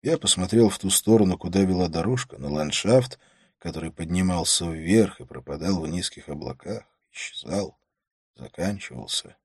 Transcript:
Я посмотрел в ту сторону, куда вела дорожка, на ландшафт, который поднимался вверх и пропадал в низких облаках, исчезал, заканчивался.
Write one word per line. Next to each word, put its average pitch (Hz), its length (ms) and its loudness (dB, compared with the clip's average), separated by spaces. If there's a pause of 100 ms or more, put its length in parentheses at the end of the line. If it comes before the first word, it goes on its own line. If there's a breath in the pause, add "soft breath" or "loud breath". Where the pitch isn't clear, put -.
Я 156 160 0
посмотрел 107 540 4
в - 80 -10
ту 95 100 -4
сторону, 98 480 4
куда 87 240 0
вела 92 280 2
дорожка, 82 500 -4
на 69 100 -8
ландшафт, 95 680 2 (400 soft breath)
который 80 340 -8
поднимался 87 720 0
вверх 85 560 2
и - 60 -16
пропадал 80 560 -6
в 78 40 -6
низких 85 440 -8
облаках, 80 540 -10 (280)
исчезал, - 640 -8 (580)
заканчивался. 67 1080 -8